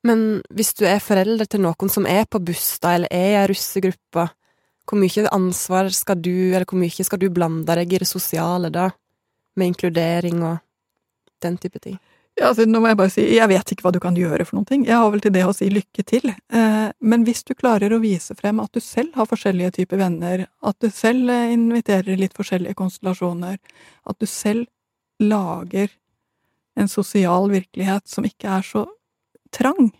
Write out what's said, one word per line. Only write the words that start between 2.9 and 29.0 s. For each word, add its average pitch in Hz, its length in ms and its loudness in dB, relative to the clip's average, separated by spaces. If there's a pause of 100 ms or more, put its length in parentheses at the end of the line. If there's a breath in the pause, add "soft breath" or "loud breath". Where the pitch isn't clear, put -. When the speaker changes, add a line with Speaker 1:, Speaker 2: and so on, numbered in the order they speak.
Speaker 1:
eller 175 200 0
er 196 280 2
i 196 80 4
russegruppa, 185 800 -2 (580)
hvor 208 120 -2
mye 196 360 2
ansvar 185 600 0
skal 180 280 -2
du, 185 320 0
eller 180 120 0
hvor 185 120 -2
mye 175 280 -2
skal 185 160 -2
du 196 120 2
blande 165 440 0
deg 175 160 0
i 180 80 0
det 180 80 -2
sosiale 175 640 -4
da, 180 140 0 (720)
med 180 140 0
inkludering 170 760 0
og 165 160 -4 (800)
den 175 160 -4
type - 240 -10
ting? 190 160 -12 (400)
Speaker 2:
Ja, 254 100 4
altså, 226 160 4
nå 220 160 4
må 226 80 4
jeg 214 80 4
bare 190 160 4
si, - 120 2 (120)
jeg 226 140 6
vet 190 240 2
ikke - 100 -12
hva 180 80 4
du 180 80 0
kan 180 160 0
gjøre 170 320 0
for - 80 -8
noen 196 120 -4
ting. 269 200 2
Jeg 226 80 4
har 226 160 4
vel 214 80 0
til 208 140 2
det 185 100 4
å 196 120 2
si 196 120 0
lykke 202 400 -2
til. 240 240 0
Eh, 220 560 0 (160)
men 226 220 4
hvis 233 180 -2
du - 140 -8
klarer 214 340 2
å 226 80 2
vise 202 380 -2
frem 214 240 -2
at 208 100 -8
du 233 80 -2
selv 269 400 -4
har 220 80 2
forskjellige 185 540 -2
typer 196 180 -2
venner, 175 460 -2 (180)
at 202 160 -2
du 233 80 0
selv, 247 400 0
eh, 240 240 0
inviterer 226 640 2
i 185 80 -2
litt 190 160 -4
forskjellige 190 400 -4
konstellasjoner, 185 800 -6 (500 soft breath)
at 202 100 -8
du 214 80 -4
selv 226 380 -4 (560)
lager 196 720 -2 (840)
en 202 140 0
sosial 190 640 0
virkelighet 190 560 -4
som - 160 -6
ikke - 240 -6
er 190 160 -2
så 214 220 -4 (680)